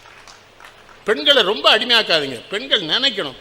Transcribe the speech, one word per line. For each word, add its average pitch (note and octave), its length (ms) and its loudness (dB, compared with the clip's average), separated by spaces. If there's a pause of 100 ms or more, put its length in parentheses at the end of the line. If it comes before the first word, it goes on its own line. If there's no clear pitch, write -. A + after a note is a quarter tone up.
(1040)
பெண்களை C#4 380 2
ரொம்ப A3 360 2
அடிமையாக்காதீங்க. G3 680 0
பெண்கள் A#3+ 340 -4
நினைக்கணும், F#3+ 580 -4